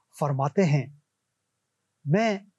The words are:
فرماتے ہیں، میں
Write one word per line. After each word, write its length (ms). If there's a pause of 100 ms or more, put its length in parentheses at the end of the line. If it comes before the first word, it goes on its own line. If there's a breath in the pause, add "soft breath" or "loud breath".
(200)
فرماتے 460
ہیں، 340 (1040)
میں 320 (220)